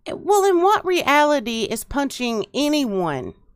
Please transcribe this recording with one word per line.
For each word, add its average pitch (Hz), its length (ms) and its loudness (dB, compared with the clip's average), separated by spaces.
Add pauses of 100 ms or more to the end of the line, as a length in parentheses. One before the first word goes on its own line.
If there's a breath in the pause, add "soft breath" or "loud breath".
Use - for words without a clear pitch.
Well, 392 380 0
in 359 160 2
what 403 240 2
reality 294 760 2
is 226 200 -6
punching 247 720 -4
anyone, 208 800 -2 (220)